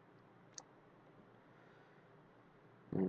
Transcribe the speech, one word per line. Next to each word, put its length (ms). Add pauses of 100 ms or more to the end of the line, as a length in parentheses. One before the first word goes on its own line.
(3000)
উম, 160